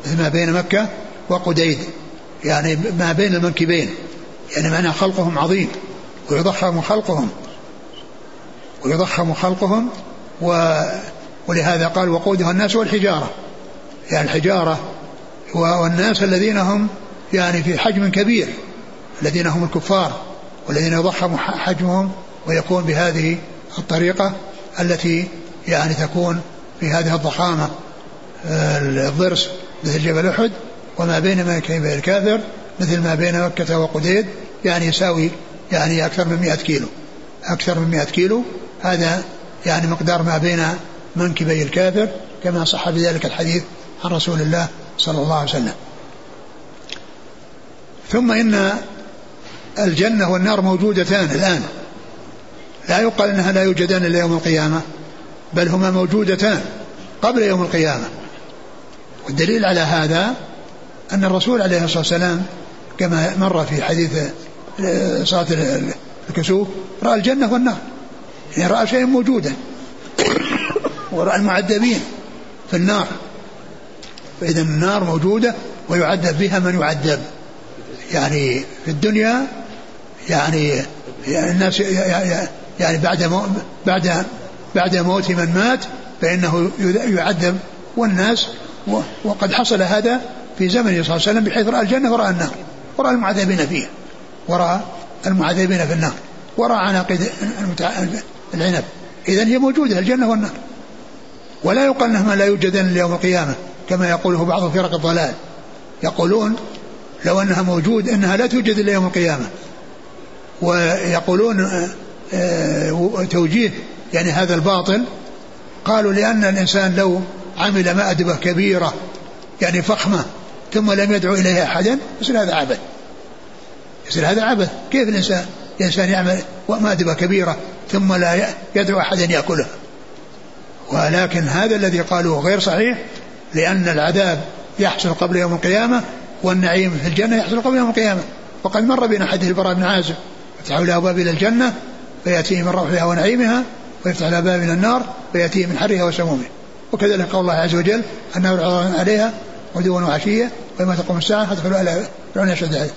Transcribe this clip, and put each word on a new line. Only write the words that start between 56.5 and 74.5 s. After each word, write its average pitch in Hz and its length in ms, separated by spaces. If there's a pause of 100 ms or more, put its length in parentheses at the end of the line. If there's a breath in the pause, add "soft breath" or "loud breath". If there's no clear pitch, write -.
قبل 240 200
يوم 190 200
القيامة. 156 480 (1160)
والدليل 185 400
على 180 140
هذا 165 540 (800)
أن 196 120
الرسول 190 380
عليه 180 220
الصلاة 165 160
والسلام 170 440 (540)
كما 170 400
مر 180 280
في 147 160
حديث، 165 300 (680)
آه، 190 440
صلاة 175 280
ال-، 160 420 (360)
الكسوف 190 380 (360)
رأى 233 120
الجنة 240 380
والنار، 247 240 (800)
يعني 180 160
رأى 226 140
شيئاً 254 180
موجوداً 240 480 (800)
<coughs> - 800
ورأى 190 240
المعذبين 208 640 (720)
في 180 60
النار. 185 300 (1300)
فإذا 175 200